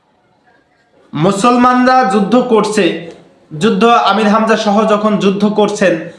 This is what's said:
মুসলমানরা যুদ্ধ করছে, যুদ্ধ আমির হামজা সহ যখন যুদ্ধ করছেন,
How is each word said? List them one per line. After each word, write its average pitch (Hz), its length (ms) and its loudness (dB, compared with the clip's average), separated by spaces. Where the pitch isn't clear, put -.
মুসলমানরা 247 880 2
যুদ্ধ 196 320 0
করছে, 208 760 -2
যুদ্ধ 202 260 0
আমির 226 420 2
হামজা 214 300 2
সহ 208 320 0
যখন 208 300 0
যুদ্ধ 190 280 0
করছেন, 196 720 -2